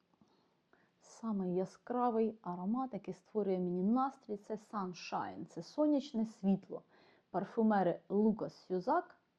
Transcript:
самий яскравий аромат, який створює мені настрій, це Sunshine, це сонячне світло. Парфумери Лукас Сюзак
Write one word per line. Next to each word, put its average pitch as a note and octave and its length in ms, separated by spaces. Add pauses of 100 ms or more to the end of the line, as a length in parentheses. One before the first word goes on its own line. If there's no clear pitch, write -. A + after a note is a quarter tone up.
(1000)
самий F#3+ 540
яскравий A3 880
аромат, G#3 520
який F#3+ 200
створює G3 440
мені F3+ 240
настрій, A#3+ 540
це G#3 220 (140)
Sunshine, F#3 720
це - 160
сонячне C#4 640
світло. G3 560 (480)
Парфумери G3 800
Лукас G#3 460
Сюзак A#3+ 600 (220)